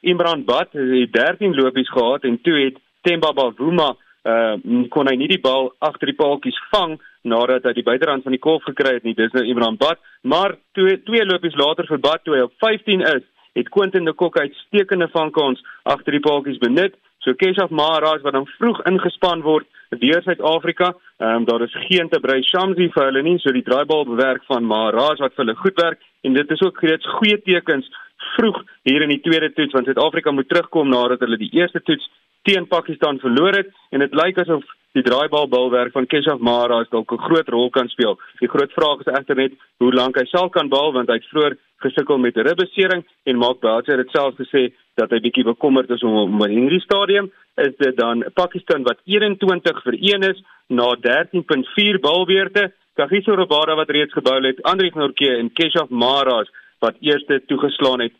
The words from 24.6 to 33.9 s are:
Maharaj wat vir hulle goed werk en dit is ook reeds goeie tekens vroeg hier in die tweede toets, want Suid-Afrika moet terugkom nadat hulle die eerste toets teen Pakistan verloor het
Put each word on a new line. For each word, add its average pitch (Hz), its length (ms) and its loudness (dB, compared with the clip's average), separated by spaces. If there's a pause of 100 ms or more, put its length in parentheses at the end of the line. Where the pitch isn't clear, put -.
Maharaj 113 540 0
wat 135 160 -4
vir 139 100 -2
hulle 113 120 -2
goed 190 240 -2
werk 165 200 0 (220)
en 135 120 2
dit 147 160 0
is 156 120 0
ook 185 180 -2
reeds 160 260 0
goeie 208 360 0
tekens 165 440 0 (500)
vroeg - 260 0 (200)
hier 139 200 2
in 151 60 0
die 143 120 -2
tweede 156 320 0
toets, 151 200 -2
want 131 120 0
Suid-Afrika 151 460 0
moet 135 180 -2
terugkom 160 400 0
nadat 123 320 2
hulle 117 160 -2
die - 160 -8
eerste 170 300 0
toets - 280 -4 (320)
teen 190 240 0
Pakistan 156 520 -2
verloor 131 360 2
het 196 140 0 (220)